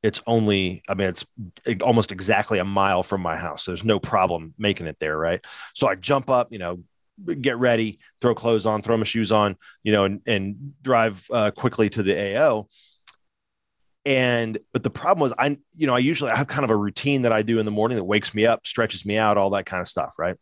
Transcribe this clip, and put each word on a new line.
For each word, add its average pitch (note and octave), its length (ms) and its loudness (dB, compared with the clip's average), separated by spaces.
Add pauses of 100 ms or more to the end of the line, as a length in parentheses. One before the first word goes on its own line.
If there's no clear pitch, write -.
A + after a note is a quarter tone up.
it's G#2+ 240 0
only, G2+ 600 2
I G2 60 -4
mean, F#2+ 140 0
it's - 160 -2 (560)
almost A#2 300 2
exactly G2+ 480 -2
a F2+ 60 0
mile G2 400 0
from G2 160 -4
my E2 160 -4
house. E2 300 -8
There's F2+ 180 -8
no G#2+ 160 2
problem F2 580 -2
making G2 300 -2
it D2+ 100 -12
there, D#2 180 -4
right? E2 280 -2 (300)
So C#3 120 0
I G2 80 2
jump C3 340 -2
up, B2 220 2
you A2+ 80 -12
know, F2 240 -6 (580)
get B2+ 180 0
ready, A2+ 420 0 (200)
throw A#2+ 140 4
clothes A2 320 0
on, G#2+ 160 0
throw A2+ 140 0
my A2 80 0
shoes G#2+ 260 -2
on, G#2 260 4 (280)
you G#2+ 80 2
know, G2+ 140 6
and, G2 200 -4
and G#2 560 -4
drive, A2+ 500 2
uh, G#2+ 200 2
quickly A2+ 380 0
to A2 120 -4
the F#2+ 140 2
A G2+ 260 0
O. A2+ 260 2 (1400)
And, A#2+ 520 2 (140)
but - 120 -4
the B2+ 60 0
problem F3 300 0
was, B2+ 160 2
I, C#3+ 220 0 (160)
you D#3 120 0
know, B2+ 80 2
I B2 40 2
usually C3+ 320 0
have C3 160 0
kind C3+ 180 -2
of A2+ 60 0
a A2 60 6
routine B2+ 460 0
that A#2 100 4
I G#2+ 100 2
do A2+ 160 0
in G#2+ 80 0
the G#2 60 -2
morning A2+ 240 0
that G2 80 -2
wakes G#2 280 0
me G#2+ 140 2
up, A#2 200 2
stretches G#2+ 380 -4
me G#2 140 -2
out, G#2+ 180 4
all G2 140 2
that G2 160 -2
kind F2+ 160 -6
of F2 60 -6
stuff, - 280 -6
right? G#2+ 260 -4